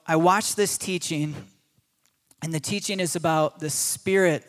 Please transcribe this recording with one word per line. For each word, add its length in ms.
I 100
watched 400
this 200
teaching, 600
and 100
the 80
teaching 380
is 160
about 460
the 100
spirit 800